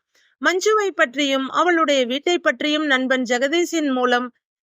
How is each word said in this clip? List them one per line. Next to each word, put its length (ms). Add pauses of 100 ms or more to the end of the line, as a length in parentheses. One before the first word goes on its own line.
(420)
மஞ்சுவை 500
பற்றியும் 600
அவளுடைய 540
வீட்டை 320
பற்றியும் 500
நண்பன் 400
ஜெகதீஷின் 680
மூலம் 380 (360)